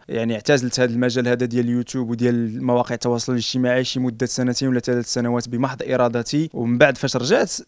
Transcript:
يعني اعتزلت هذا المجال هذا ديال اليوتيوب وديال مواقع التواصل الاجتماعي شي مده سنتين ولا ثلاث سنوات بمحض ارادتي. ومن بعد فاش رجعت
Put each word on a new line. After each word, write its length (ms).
يعني 260
اعتزلت 460
هذا 120
المجال 360
هذا 180
ديال 180
اليوتيوب 460
وديال 540
مواقع 300
التواصل 380
الاجتماعي 520
شي 160
مده 260
سنتين 420
ولا 120
ثلاث 320
سنوات 360
بمحض 340
ارادتي. 720
ومن 260
بعد 200
فاش 180
رجعت 360